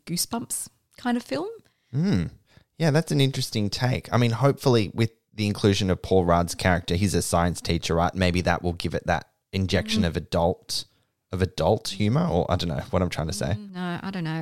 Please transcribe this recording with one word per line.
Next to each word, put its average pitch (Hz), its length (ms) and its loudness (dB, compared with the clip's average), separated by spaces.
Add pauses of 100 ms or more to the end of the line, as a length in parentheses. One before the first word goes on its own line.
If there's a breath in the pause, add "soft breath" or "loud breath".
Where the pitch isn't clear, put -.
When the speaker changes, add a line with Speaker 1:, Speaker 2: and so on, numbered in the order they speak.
Speaker 1:
Goosebumps - 640 -6 (300)
kind 240 180 -2
of 240 80 -4
film. 302 240 -4 (460)
Speaker 2:
Mm. 135 360 0 (480 soft breath)
Yeah, 156 140 2
that's 160 180 2
an 147 100 2
interesting 127 500 0
take. - 420 -2
I 113 60 4
mean, 120 140 4
hopefully 120 640 2
with 113 160 0 (240)
the 107 120 -2
inclusion 101 440 2
of 87 120 0
Paul 95 240 4
Rudd's 85 280 2
character, 85 400 0
he's 90 200 2
a - 80 2
science 87 380 0
teacher, 85 340 -2
right? 85 200 2
Maybe 90 280 2
that 87 200 0
will 87 120 -2
give 82 200 -6
it - 120 -6
that - 240 -2 (220)
injection 95 500 0
Speaker 1:
Mm. 87 60 2
Speaker 2:
of 78 80 -4
adult, - 680 -2 (480)
of 90 100 -2
adult 92 460 0
humor, 123 380 0
or 87 240 2
I 90 60 2
don't 85 120 -2
know 67 220 -4
what 92 120 2
I'm 90 80 0
trying 80 180 -4
to - 40 -4
say. 104 260 -4
Speaker 1:
Mm, 202 160 -14
no, 180 280 -6
I 190 80 -10
don't 180 140 -6
know. 156 60 -4 (120)